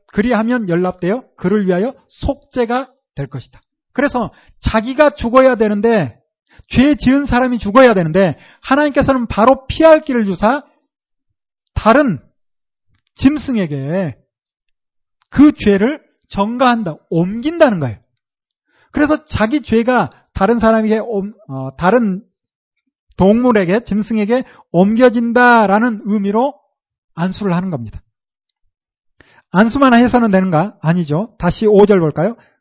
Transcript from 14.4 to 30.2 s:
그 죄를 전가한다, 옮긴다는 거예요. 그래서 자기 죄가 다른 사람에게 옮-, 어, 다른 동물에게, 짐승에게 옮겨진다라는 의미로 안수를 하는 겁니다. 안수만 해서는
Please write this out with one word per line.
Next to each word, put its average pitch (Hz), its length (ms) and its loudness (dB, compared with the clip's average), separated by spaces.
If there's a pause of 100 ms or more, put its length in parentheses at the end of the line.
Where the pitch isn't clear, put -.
그 294 220 4
죄를 208 520 -2 (240)
전가한다, 226 680 -2 (140)
옮긴다는 226 680 -2
거예요. 120 200 -6 (920)
그래서 294 320 -2
자기 233 380 -2
죄가 226 500 0 (220)
다른 214 260 0
사람에게 220 400 0
옮-, 208 340 -6 (140)
어, 135 280 -10
다른 196 480 0 (920)
동물에게, 214 640 2
짐승에게 214 600 -4 (280)
옮겨진다라는 226 1300 2
의미로 214 540 -2 (560)
안수를 185 380 -4
하는 185 160 -4
겁니다. 120 320 -10 (1500)
안수만 233 420 2
해서는 240 380 2